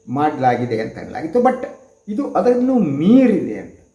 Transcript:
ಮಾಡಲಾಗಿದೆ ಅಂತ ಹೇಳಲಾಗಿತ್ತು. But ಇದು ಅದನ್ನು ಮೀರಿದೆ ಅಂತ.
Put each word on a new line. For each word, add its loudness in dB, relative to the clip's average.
ಮಾಡಲಾಗಿದೆ -2
ಅಂತ -10
ಹೇಳಲಾಗಿತ್ತು. -6
But 0
ಇದು -6
ಅದನ್ನು 2
ಮೀರಿದೆ 2
ಅಂತ. -16